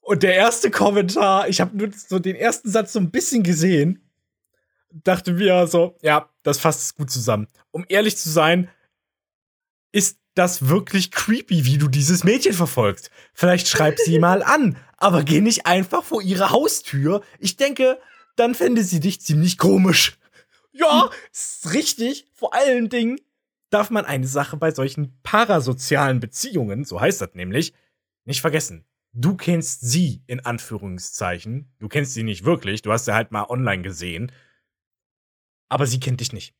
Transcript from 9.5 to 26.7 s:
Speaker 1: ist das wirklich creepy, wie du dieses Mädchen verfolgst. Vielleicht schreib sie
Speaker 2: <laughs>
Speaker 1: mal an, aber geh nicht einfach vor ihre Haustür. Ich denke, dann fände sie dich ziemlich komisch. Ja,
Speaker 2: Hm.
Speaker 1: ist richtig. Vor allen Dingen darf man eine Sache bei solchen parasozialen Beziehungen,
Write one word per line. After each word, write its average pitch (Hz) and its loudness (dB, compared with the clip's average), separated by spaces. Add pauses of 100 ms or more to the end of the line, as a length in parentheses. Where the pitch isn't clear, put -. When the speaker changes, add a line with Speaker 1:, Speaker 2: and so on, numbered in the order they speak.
Speaker 1:
ist - 0 (160)
das 180 0
wirklich 185 0
creepy, 190 0
wie 139 2
du 151 2
dieses 143 2
Mädchen 254 2
verfolgst. 123 0 (240)
Vielleicht 180 2
schreib 156 2
sie 165 4
Speaker 2:
<laughs> - -
Speaker 1:
mal 180 4
an, 262 2 (200)
aber 175 4
geh 151 2
nicht 220 2
einfach 180 0
vor - -4
ihre 190 0
Haustür. 196 0 (160)
Ich - -6
denke, 262 0 (360)
dann 240 2
fände 233 2
sie 180 0
dich 185 -2
ziemlich 156 0
komisch. 190 4 (540)
Ja, 311 4
Speaker 2:
Hm. - -4 (200)
Speaker 1:
ist - -10
richtig. 254 -2
Vor - -6
allen 247 2
Dingen 240 -2 (500)
darf 208 0
man 139 0
eine 131 -4
Sache 139 -4
bei 160 0
solchen 135 -6
parasozialen 139 0
Beziehungen, 127 -6